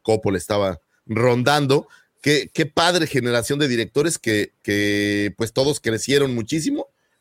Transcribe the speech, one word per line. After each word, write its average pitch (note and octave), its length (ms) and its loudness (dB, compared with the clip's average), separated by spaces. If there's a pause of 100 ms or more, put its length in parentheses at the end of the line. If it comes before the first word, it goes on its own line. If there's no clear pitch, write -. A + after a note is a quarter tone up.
Coppola G#2+ 340 0
estaba F#2+ 420 -2 (280)
rondando. B2 800 2 (340)
Qué, C#3+ 320 0
qué D#3+ 140 0
padre E3+ 400 2
generación A#2+ 520 -2
de D3 80 2
directores B2+ 520 -2
que, G#2+ 320 -2 (120)
que, G#2 720 0
pues, A#2 160 -4
todos C3+ 260 0
crecieron C3 560 0
muchísimo D#3+ 520 -4 (340)